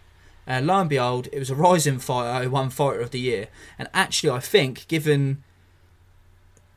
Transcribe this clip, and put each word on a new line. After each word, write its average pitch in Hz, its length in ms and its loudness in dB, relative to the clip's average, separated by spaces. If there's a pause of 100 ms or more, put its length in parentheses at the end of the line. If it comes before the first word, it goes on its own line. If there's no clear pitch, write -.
(460)
And 131 220 -2
lo 190 140 4
and 180 60 0
behold, 127 460 0
it 147 60 -4
was 131 100 -6
a 135 60 -2
Rizin 147 420 4
fighter 123 460 -4
who 127 80 -2
won 131 180 0
Fighter 131 320 -2
of 117 80 -6
the 127 100 -6
Year. 117 280 -2 (320)
And - 160 -10
actually, 175 340 0
I 127 100 -2
think, 135 480 0
given 143 560 0 (1300)